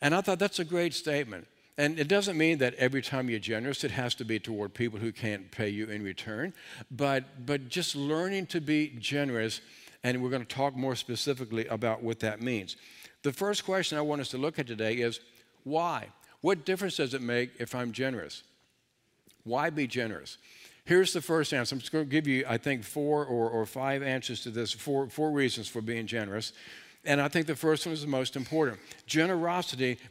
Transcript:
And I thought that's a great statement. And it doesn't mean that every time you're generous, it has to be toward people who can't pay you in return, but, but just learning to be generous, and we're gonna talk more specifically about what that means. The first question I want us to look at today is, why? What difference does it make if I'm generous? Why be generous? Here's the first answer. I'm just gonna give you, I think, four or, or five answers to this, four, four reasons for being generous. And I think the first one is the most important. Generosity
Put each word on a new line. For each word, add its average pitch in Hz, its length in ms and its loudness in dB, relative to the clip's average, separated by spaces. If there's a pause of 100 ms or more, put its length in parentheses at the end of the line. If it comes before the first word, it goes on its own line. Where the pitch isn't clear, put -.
And 143 140 6
I 196 60 4
thought 185 180 2
that's 196 200 0
a 170 60 0
great 170 280 0
statement. 123 540 -4 (320)
And 147 180 2
it 147 120 2
doesn't 202 280 4
mean 160 200 6
that 127 160 4
every 131 280 2
time 127 280 -2
you're 113 100 0
generous, 117 460 -2
it 120 60 0
has 120 240 -2
to 120 100 -8
be 110 120 0
toward 104 360 -4
people 110 260 -2
who 110 140 -2
can't 101 360 -4
pay 107 200 -2
you 104 160 -2
in 104 180 -6
return, 110 500 -6 (380)
but, 135 540 -2
but 135 240 -2
just 170 260 -2
learning 170 520 0
to 180 120 -4
be 151 300 2 (100)
generous, 120 600 0 (420)
and 127 180 2
we're 123 80 -2
gonna 127 140 -2
talk 135 320 -2
more 127 220 0
specifically 117 680 -2
about 110 360 0
what 113 160 -2
that 107 220 -2
means. 117 340 -2 (480)
The 143 80 0
first 202 320 -2
question 185 340 0
I 147 40 2
want 147 180 0
us 127 120 -4
to 131 60 -6
look 151 220 -2
at 131 80 -2
today 110 280 0
is, 117 260 0 (420)
why? 151 440 0 (340)
What 170 240 2
difference 185 320 0
does 131 160 0
it 131 80 -2
make 120 380 0
if 117 140 -4
I'm 123 200 -2
generous? 120 500 -4 (1040)
Why 135 240 2
be 147 180 0
generous? 110 500 -4 (460)
Here's 180 300 6
the 170 80 0
first 160 320 2
answer. 127 220 0
I'm 131 40 -4
just - 140 -8
gonna 156 100 2
give 147 240 2
you, 135 180 4
I 117 120 2
think, 127 260 0
four 147 400 2
or, 120 260 2
or 113 160 0
five 135 380 -2
answers 131 400 -2
to 127 60 -8
this, 110 240 -2
four, 139 340 0
four 151 240 0
reasons 127 380 2
for 120 100 -4
being 113 280 -4
generous. 107 440 -2 (540)
And 143 160 4
I 143 60 2
think 156 200 2
the 156 80 0
first 156 300 4
one 165 80 -2
is 156 80 -4
the 147 60 -6
most 131 280 0
important. 135 440 0 (260)
Generosity 165 920 2 (140)